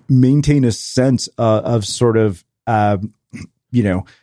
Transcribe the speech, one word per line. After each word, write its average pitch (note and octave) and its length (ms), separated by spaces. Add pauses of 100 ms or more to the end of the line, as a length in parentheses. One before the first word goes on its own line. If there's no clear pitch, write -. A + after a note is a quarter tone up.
maintain C#3 580
a A#2 60
sense, - 580 (100)
uh, A2 240
of A#2 200
sort A#2 320
of, G#2+ 300 (220)
um, G#2 440 (600)
you A#2+ 100
know, F#2 240 (180)